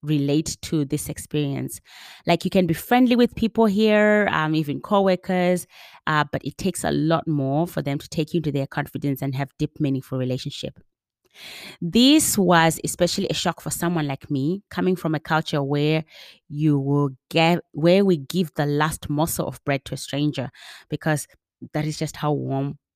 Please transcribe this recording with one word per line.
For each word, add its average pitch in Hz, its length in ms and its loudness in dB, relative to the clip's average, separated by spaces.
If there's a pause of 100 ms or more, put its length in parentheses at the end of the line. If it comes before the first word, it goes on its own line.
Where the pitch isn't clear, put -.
relate 147 560 0
to 156 220 -2
this 143 240 -6
experience. 139 720 -6 (460)
Like, 170 180 0
you 190 60 -2
can 185 160 4
be 165 80 2
friendly 247 420 4
with 233 180 4
people 226 320 2
here, 208 640 4
um, 156 240 0
even 143 260 -2
coworkers, 180 880 0 (400)
uh, 151 240 2
but - 140 -6
it - 120 -8
takes - 280 -4
a 160 60 0
lot 151 360 0
more 147 400 0
for 160 160 -6
them 139 160 -4
to - 100 -12
take 151 240 -4
you 175 60 0
into 151 140 -2
their 139 140 -2
confidence 143 560 -6
and 139 120 -4
have 135 240 -6
deep, - 220 -4
meaningful 135 380 -2
relationship. 127 600 -6 (1040)
This 247 560 4
was 170 440 4
especially - 460 -2
a 160 60 2
shock - 260 -4
for 151 100 -8
someone 170 360 -2
like 135 240 -8
me, 151 400 -2
coming 185 260 0
from 160 180 -2
a 151 60 -2
culture 156 420 -2
where 147 420 0 (440)
you 147 320 2
will 143 300 2 (180)
get, 165 320 4 (120)
where 175 340 4
we 185 100 4
give 151 380 -4
the 151 100 -2
last 147 460 -2
morsel 151 360 -2
of - 180 -12
bread 139 220 -2
to - 80 -8
a 127 40 -10
stranger, 139 520 -4 (380)
because 151 380 -2 (480)
that 151 100 -2
is 151 140 -6
just - 180 -6
how 151 160 -2
warm 139 460 -4 (180)